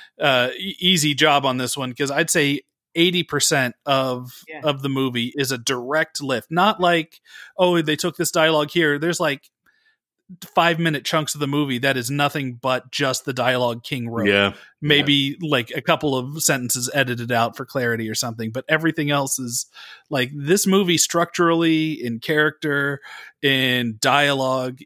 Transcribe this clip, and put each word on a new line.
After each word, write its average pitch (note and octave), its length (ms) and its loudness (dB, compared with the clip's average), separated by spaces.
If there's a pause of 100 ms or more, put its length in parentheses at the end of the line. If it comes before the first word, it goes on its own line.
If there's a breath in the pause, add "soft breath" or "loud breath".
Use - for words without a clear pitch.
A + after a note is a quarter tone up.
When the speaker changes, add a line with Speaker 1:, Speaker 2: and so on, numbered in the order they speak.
(200 loud breath)
Speaker 1:
uh, B2+ 380 2
e-, F#3+ 200 -8
easy E3 360 2
job C#3+ 320 4
on C3 100 0
this B2+ 200 -4
one, B2+ 180 -6
'cause C#3 160 -4
I'd D#3 200 0
say C#3+ 320 0 (340)
eighty F3 260 2
percent C#3 540 -2 (100)
of, C3 600 -2
Speaker 2:
Yeah. D3+ 160 -16
Speaker 1:
of C#3+ 180 -2
the C#3 60 -2
movie B2+ 480 -2
is C3+ 160 -2
a B2+ 60 -2
direct C3+ 600 -4
lift. C3 300 -4
Not F#3 300 2
like, E3+ 400 2 (360 loud breath)
oh, F3+ 260 4
they D3+ 120 0
took D#3+ 220 -4
this E3 160 -2
dialogue D#3 400 2
here. D3+ 260 2
There's, D#3+ 220 -2
like, C#3+ 280 -2 (1080)
five-minute E3 500 2
chunks D#3 300 -2
of D3 60 -10
the C#3+ 80 -2
movie C#3 300 -2
that C3+ 180 0
is A#2+ 140 -4
nothing C#3+ 500 -2
but B2+ 320 -2
just C3+ 320 -2
the C#3 80 -4
dialogue B2 500 0
King B2 260 -6
wrote. A2+ 200 -2
Speaker 3:
Yeah. G2+ 240 4 (280 loud breath)
Speaker 1:
Maybe, C#3+ 600 2
Speaker 3:
Yeah. E3 80 -4
Speaker 1:
like, B2+ 260 0
a - 80 -6
couple D3+ 340 0
of C#3+ 260 -6
sentences B2 520 -2
edited B2 380 0
out A#2 240 2
for C3+ 80 -8
clarity A#2 440 -2
or A2 60 -6
something, A2+ 380 -6
but C3 160 -8
everything D#3 420 0
else C#3+ 280 0
is, A#2+ 280 -8 (420 loud breath)
like, C3 260 -2
this D3 340 0
movie F#3+ 300 4
structurally, E3 920 0
in A#2 280 -6
character, D3 800 0 (420 loud breath)
in B2 580 2
dialogue C3 840 2